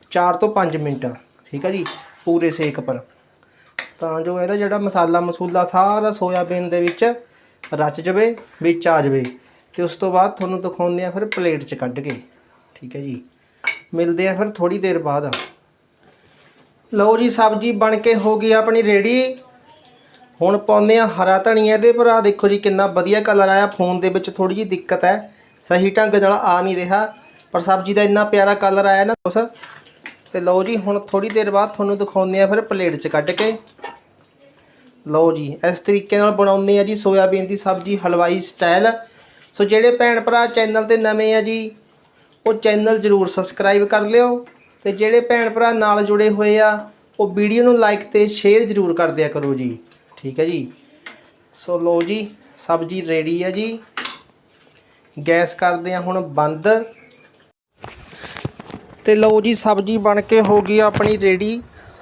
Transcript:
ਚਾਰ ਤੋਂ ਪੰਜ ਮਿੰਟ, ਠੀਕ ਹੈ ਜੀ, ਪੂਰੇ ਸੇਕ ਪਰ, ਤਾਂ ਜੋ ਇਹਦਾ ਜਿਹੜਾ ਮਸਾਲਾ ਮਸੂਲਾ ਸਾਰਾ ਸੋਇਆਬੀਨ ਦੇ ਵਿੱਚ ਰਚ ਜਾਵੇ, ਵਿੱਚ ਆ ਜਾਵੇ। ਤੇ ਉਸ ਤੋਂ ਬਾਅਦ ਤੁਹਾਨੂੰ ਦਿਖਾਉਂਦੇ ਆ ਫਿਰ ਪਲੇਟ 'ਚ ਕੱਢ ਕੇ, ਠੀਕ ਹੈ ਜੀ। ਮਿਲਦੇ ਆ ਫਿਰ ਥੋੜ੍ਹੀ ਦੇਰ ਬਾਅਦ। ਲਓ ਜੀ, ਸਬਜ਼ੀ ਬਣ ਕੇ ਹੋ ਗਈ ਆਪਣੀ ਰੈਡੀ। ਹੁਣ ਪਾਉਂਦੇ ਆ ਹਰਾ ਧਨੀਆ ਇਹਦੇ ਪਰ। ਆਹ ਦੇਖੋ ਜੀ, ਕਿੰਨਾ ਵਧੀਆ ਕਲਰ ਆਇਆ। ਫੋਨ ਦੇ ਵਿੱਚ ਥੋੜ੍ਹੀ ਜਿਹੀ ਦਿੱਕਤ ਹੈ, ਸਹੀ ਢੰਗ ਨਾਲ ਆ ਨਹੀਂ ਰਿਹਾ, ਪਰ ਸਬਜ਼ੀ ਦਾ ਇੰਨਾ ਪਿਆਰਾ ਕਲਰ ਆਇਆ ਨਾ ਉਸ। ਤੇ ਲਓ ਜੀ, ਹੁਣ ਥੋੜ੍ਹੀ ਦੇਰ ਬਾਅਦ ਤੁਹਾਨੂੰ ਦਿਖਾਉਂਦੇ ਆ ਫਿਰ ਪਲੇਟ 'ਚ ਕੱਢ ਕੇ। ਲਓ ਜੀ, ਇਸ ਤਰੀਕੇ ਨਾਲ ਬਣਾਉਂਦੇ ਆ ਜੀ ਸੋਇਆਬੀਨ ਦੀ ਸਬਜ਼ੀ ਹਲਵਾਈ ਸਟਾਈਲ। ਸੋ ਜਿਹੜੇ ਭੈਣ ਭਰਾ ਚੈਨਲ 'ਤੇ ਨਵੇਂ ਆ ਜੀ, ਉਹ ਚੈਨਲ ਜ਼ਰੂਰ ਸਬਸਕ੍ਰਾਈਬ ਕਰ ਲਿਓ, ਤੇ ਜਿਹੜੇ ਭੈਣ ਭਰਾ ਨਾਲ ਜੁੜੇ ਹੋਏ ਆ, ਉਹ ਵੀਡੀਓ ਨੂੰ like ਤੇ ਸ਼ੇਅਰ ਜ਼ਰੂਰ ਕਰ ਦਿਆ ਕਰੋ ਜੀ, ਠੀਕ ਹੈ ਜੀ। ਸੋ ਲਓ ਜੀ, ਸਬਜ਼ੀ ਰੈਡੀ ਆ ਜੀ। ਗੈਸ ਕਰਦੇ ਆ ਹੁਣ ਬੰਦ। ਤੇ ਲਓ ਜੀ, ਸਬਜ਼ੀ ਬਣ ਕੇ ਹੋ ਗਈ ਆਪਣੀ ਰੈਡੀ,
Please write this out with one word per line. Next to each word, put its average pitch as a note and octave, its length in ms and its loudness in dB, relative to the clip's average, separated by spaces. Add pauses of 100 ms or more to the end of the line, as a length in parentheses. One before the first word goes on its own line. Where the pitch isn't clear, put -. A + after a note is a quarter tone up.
(100)
ਚਾਰ F3 260 0
ਤੋਂ G#3+ 120 0
ਪੰਜ F#3 280 -2
ਮਿੰਟ, C#3+ 300 -6 (460)
ਠੀਕ C#3 120 -8
ਹੈ F#3 60 -4
ਜੀ, F#3+ 140 -6 (400)
ਪੂਰੇ E3+ 260 0
ਸੇਕ D3+ 300 -4
ਪਰ, B2+ 200 -8 (1000)
ਤਾਂ D#3+ 200 -6
ਜੋ F3 200 -6
ਇਹਦਾ F#3 160 -2
ਜਿਹੜਾ G#3 220 -2
ਮਸਾਲਾ F3 420 0
ਮਸੂਲਾ F3+ 520 -2
ਸਾਰਾ G#3 400 0
ਸੋਇਆਬੀਨ F3+ 560 -4
ਦੇ E3+ 120 -2
ਵਿੱਚ F3 240 -2 (680)
ਰਚ D3+ 260 -4
ਜਾਵੇ, G#3 360 -2 (260)
ਵਿੱਚ E3+ 260 0
ਆ D#3+ 120 4
ਜਾਵੇ। C3+ 240 0 (500)
ਤੇ F3 80 -6
ਉਸ E3+ 140 -6
ਤੋਂ F#3+ 160 -4
ਬਾਅਦ F#3 180 2
ਤੁਹਾਨੂੰ F#3 300 -6
ਦਿਖਾਉਂਦੇ F3 440 -4
ਆ F3+ 60 -6
ਫਿਰ G3 140 -6
ਪਲੇਟ E3+ 400 -4
'ਚ E3+ 100 -14
ਕੱਢ B2+ 260 -8
ਕੇ, C#3 200 -10 (540)
ਠੀਕ B2+ 220 -18
ਹੈ C#3+ 40 -12
ਜੀ। C3+ 220 -12 (680)
ਮਿਲਦੇ E3+ 360 -2
ਆ F#3 60 -2
ਫਿਰ G#3 140 -4
ਥੋੜ੍ਹੀ F#3+ 300 -4
ਦੇਰ F#3 200 -2
ਬਾਅਦ। D3 320 -4 (1600)
ਲਓ G#3+ 240 4
ਜੀ, A#3 140 2
ਸਬਜ਼ੀ A3 420 0
ਬਣ A3 240 0
ਕੇ A3+ 180 2
ਹੋ G#3+ 240 0
ਗਈ A3 140 2
ਆਪਣੀ A3+ 300 2
ਰੈਡੀ। A#3 520 2 (1040)
ਹੁਣ G3 180 2
ਪਾਉਂਦੇ G#3 400 2
ਆ A3+ 80 2
ਹਰਾ F#3 320 2
ਧਨੀਆ G#3+ 360 2
ਇਹਦੇ A3+ 180 4
ਪਰ। A#3 140 2
ਆਹ A3+ 160 4
ਦੇਖੋ G3+ 260 2
ਜੀ, G3+ 100 2
ਕਿੰਨਾ G3 280 0
ਵਧੀਆ F#3 340 0
ਕਲਰ G3+ 280 4
ਆਇਆ। G3 180 4
ਫੋਨ F3+ 340 -2
ਦੇ F#3 80 0
ਵਿੱਚ F#3 220 -2
ਥੋੜ੍ਹੀ F#3+ 260 -2
ਜਿਹੀ G#3+ 120 -6
ਦਿੱਕਤ F#3 360 -4
ਹੈ, G3+ 280 0 (360)
ਸਹੀ F#3 220 2
ਢੰਗ G#3 240 2
ਨਾਲ G3 180 4
ਆ G3 300 0
ਨਹੀਂ F#3+ 140 -2
ਰਿਹਾ, F#3 280 0 (480)
ਪਰ F3 80 -2
ਸਬਜ਼ੀ F#3+ 340 0
ਦਾ G#3 80 4
ਇੰਨਾ G3+ 220 2
ਪਿਆਰਾ G3+ 300 2
ਕਲਰ G3 300 0
ਆਇਆ G3 200 4
ਨਾ A3 100 0 (120)
ਉਸ। G#3+ 120 -2 (920)
ਤੇ F#3 80 -4
ਲਓ F3+ 240 2
ਜੀ, A3+ 120 -2
ਹੁਣ G3+ 220 -2
ਥੋੜ੍ਹੀ G3+ 320 -4
ਦੇਰ G#3+ 200 0
ਬਾਅਦ G3+ 180 2
ਤੁਹਾਨੂੰ G3+ 300 -4
ਦਿਖਾਉਂਦੇ F#3+ 420 -2
ਆ G3 60 6
ਫਿਰ G#3+ 140 0
ਪਲੇਟ F#3 360 -2
'ਚ D3+ 120 -8
ਕੱਢ D3+ 220 -2
ਕੇ। G#3+ 260 -2 (1500)
ਲਓ D#3+ 260 2
ਜੀ, D3+ 140 -6 (240)
ਇਸ F3 100 -4
ਤਰੀਕੇ G3+ 380 0
ਨਾਲ G#3 120 4
ਬਣਾਉਂਦੇ G3 480 2
ਆ G3+ 40 4
ਜੀ G#3 120 -4
ਸੋਇਆਬੀਨ F#3+ 520 2
ਦੀ G3 100 -6
ਸਬਜ਼ੀ F#3+ 400 -4
ਹਲਵਾਈ F3 440 0
ਸਟਾਈਲ। F3+ 460 0 (680)
ਸੋ G3+ 100 0
ਜਿਹੜੇ A3 320 4
ਭੈਣ A#3+ 240 2
ਭਰਾ A#3 260 2
ਚੈਨਲ A3 380 0
'ਤੇ A3+ 120 2
ਨਵੇਂ A3 380 0
ਆ A3 60 2
ਜੀ, A3 340 -4 (720)
ਉਹ A3 80 4
ਚੈਨਲ G#3+ 440 2
ਜ਼ਰੂਰ G3 300 2
ਸਬਸਕ੍ਰਾਈਬ G3 560 0
ਕਰ G#3 160 0
ਲਿਓ, A#3+ 440 2 (400)
ਤੇ G3+ 80 -2
ਜਿਹੜੇ G#3+ 280 2
ਭੈਣ A#3+ 300 2
ਭਰਾ A#3 220 2
ਨਾਲ G#3 320 2
ਜੁੜੇ G#3 260 2
ਹੋਏ G#3 280 2
ਆ, G#3+ 300 2 (320)
ਉਹ G3+ 120 -2
ਵੀਡੀਓ G#3 320 2
ਨੂੰ B3 100 6
like G#3 380 0
ਤੇ G#3+ 160 4
ਸ਼ੇਅਰ G#3 360 4
ਜ਼ਰੂਰ G3 300 0
ਕਰ E3 160 0
ਦਿਆ D3 180 0
ਕਰੋ C#3+ 260 -4
ਜੀ, B2 240 -6 (380)
ਠੀਕ C3+ 240 -8
ਹੈ D#3 40 0
ਜੀ। E3 280 -4 (840)
ਸੋ F3 240 -6
ਲਓ E3+ 240 0
ਜੀ, G#3 260 -6 (300)
ਸਬਜ਼ੀ E3+ 480 -4
ਰੈਡੀ D#3+ 360 -2
ਆ F#3 80 -4
ਜੀ। A3 280 -6 (1400)
ਗੈਸ E3 380 0
ਕਰਦੇ F3 400 -4
ਆ F3+ 60 -6
ਹੁਣ F#3 200 -4
ਬੰਦ। D#3 480 -4 (2250)
ਤੇ G#3+ 100 4
ਲਓ G#3+ 260 4
ਜੀ, A3 140 0
ਸਬਜ਼ੀ G#3 440 0
ਬਣ G#3 220 2
ਕੇ A3 200 4
ਹੋ G#3 200 4
ਗਈ G3+ 180 2
ਆਪਣੀ G#3+ 400 2
ਰੈਡੀ, G3 440 0 (400)